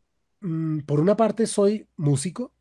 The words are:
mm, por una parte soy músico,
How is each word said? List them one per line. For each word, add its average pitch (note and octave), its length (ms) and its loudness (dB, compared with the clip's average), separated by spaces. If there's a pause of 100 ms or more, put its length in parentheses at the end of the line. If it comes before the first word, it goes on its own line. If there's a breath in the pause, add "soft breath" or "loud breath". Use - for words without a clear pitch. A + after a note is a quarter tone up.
(420)
mm, D#3+ 380 -4
por C#3+ 200 -2
una F#3+ 160 4
parte G#3+ 320 0
soy G#3 480 0
músico, D3+ 640 -2